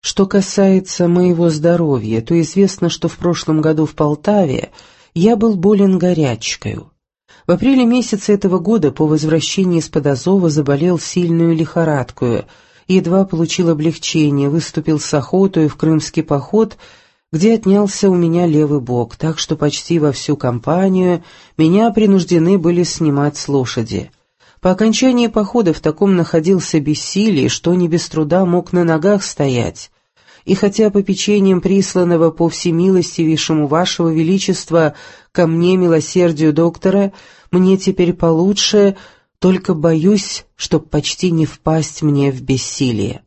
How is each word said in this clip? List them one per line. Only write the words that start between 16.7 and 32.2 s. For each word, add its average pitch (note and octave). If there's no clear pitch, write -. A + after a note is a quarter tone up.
где G3
отнялся G3+
у F#3
меня F3
левый D3
бок, A#2+
так D#3
что -
почти D3+
во D3
всю C#3+
компанию F3
меня G3
принуждены F#3+
были F3
снимать C#3+
с -
лошади. B2
По F#3
окончании A3+
похода G#3+
в -
таком F#3+
находился E3+
бессилии, D3+
что E3
не F3
без E3
труда D#3+
мог F3
на F3
ногах F3
стоять. B2
И F#3+
хотя G#3
попечением G3
присланного F3